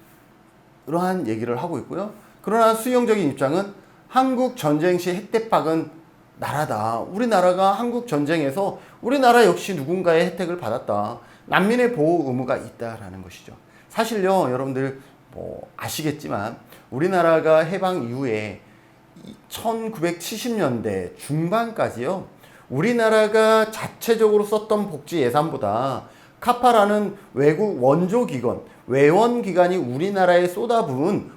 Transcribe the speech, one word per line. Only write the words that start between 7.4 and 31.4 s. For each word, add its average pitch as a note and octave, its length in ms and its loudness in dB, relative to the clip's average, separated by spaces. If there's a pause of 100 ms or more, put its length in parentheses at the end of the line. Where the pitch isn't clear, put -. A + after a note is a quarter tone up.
한국 G3 340 -4
전쟁에서 D3+ 760 -2 (220)
우리나라 A#3+ 440 4
역시 G3 300 0
누군가의 E3+ 500 0
혜택을 F3+ 320 -6
받았다. A2+ 640 -4 (260)
난민의 A3+ 480 2
보호 D#3 340 0
의무가 B2+ 300 -2
있다라는 A2 680 -12
것이죠. - 300 -20 (360)
사실요, F#3+ 640 0
여러분들 C3+ 500 -4 (320)
뭐 - 440 -14
아시겠지만 C#3 800 -6 (320)
우리나라가 D#3+ 720 4
해방 F3+ 420 -2
이후에 A#2 580 -4 (880)
천구백칠십 A3 1080 -6
년대 G#2+ 640 -2
중반까지요. E3 1080 -4 (460)
우리나라가 A3 1000 4
자체적으로 A3 760 0
썼던 G#3+ 440 -2
복지 D#3 320 -4
예산보다 B2+ 840 0 (340)
카파라는 G#3 760 2 (200)
외국 D#3 480 2
원조 F3+ 420 2
기관, A#2+ 360 -4 (260)
외원 F#3 560 4
기관이 F3+ 340 2
우리나라에 F3+ 720 2
쏟아부은 F#3+ 880 -2